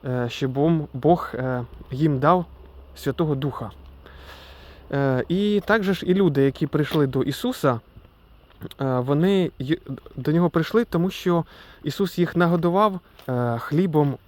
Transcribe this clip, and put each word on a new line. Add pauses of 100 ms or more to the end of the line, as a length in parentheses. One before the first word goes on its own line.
е,
щоб
бом-,
Бог,
е, (260)
їм
дав (520)
Святого
Духа. (1200)
Е,
і
також
ж
і
люди,
які
прийшли
до
Ісуса, (1000)
е,
вони
й-, (380)
до
нього
прийшли,
тому
що (380)
Ісус
їх
нагодував, (280)
е,
хлібом, (120)